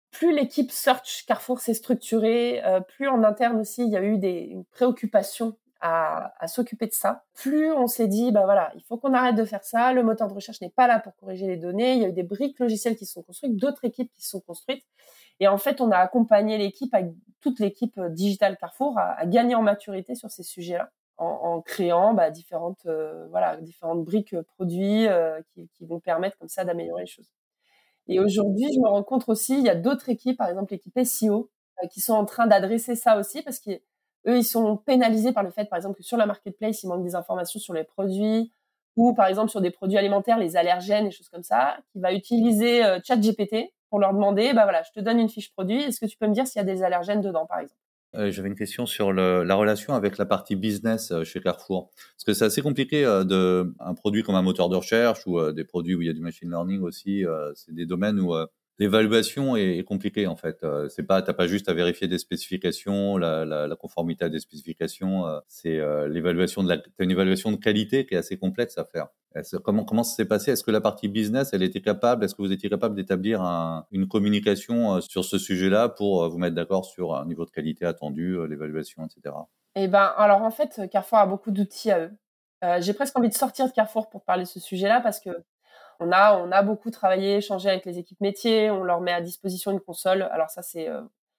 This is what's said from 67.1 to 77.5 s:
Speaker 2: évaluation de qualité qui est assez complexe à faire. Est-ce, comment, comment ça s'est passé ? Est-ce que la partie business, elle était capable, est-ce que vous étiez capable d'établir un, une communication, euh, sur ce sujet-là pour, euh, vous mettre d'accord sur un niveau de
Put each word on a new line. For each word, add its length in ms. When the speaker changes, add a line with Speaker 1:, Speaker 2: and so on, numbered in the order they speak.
Speaker 2:
évaluation 420
de 40
qualité 500
qui 80
est 40
assez 200
complexe 400
à 60
faire. 240
Est-ce, 220
comment, 280
comment 200
ça 120
s'est 80
passé ? 280
Est-ce 100
que 80
la 100
partie 280
business, 440
elle 100
était 200
capable, 420
est-ce 100
que 60
vous 100
étiez 200
capable 240
d'établir 480
un, 480
une 180
communication, 840
euh, 60
sur 240
ce 140
sujet-là 500
pour, 340
euh, 60
vous 100
mettre 160
d'accord 300
sur 320
un 100
niveau 180
de 60